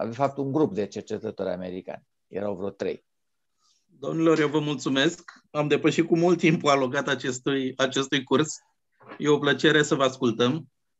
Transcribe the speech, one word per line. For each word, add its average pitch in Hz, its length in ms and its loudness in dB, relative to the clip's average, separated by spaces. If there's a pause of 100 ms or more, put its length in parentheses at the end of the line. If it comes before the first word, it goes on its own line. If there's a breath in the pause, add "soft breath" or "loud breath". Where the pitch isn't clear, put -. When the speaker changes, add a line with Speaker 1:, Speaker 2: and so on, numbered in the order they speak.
Speaker 1:
De 120 60 -10
fapt, 139 220 -2
un 139 140 -4
grup 131 220 0
de 98 140 -4
cercetători 101 600 -8
americani. 90 540 -10 (240)
Erau 101 280 -6
vreo 98 140 -8
trei. - 360 -6 (960)
Speaker 2:
Domnilor, 160 400 2
eu 151 80 2
vă 147 120 0
mulțumesc. 147 720 -2 (200)
Am 147 160 -2
depășit 151 400 2
cu 170 100 2
mult 170 200 4
timpul 160 320 2
alocat 135 380 0
acestui, 131 680 -2
acestui 135 460 0
curs. 135 320 0 (640)
E 139 120 -4
o 147 100 4
plăcere 147 440 4
să 151 120 0
vă 135 80 2
ascultăm. 131 640 0 (320)